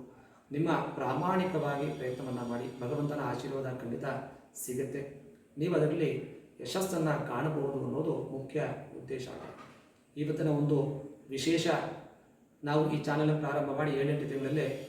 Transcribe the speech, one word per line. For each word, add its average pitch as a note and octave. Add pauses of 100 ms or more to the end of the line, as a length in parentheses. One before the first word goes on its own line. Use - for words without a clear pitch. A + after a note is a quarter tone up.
(500)
ನಿಮ್ಮ D#3
ಪ್ರಾಮಾಣಿಕವಾಗಿ D3+
ಪ್ರಯತ್ನವನ್ನು B2+
ಮಾಡಿ, B2+
ಭಗವಂತನ D3
ಆಶೀರ್ವಾದ C3+
ಖಂಡಿತ B2+ (500)
ಸಿಗುತ್ತೆ. - (280)
ನೀವು E3+
ಅದರಲ್ಲಿ D3+ (200)
ಯಶಸ್ಸನ್ನ E3+
ಕಾಣಬಹುದು C#3
ಅನ್ನೋದು C3+
ಮುಖ್ಯ C#3 (420)
ಉದ್ದೇಶ B2+
ಆಗಿದೆ. - (560)
ಇವತ್ತಿನ D3+
ಒಂದು D3 (200)
ವಿಶೇಷ, D#3+ (960)
ನಾವು D3+
ಈ D3
ಚಾನೆಲ್ D3+
ಪ್ರಾರಂಭ C#3+
ಮಾಡಿ D3+
ಏಳೆಂಟು C#3+
ತಿಂಗಳಲ್ಲೇ C3+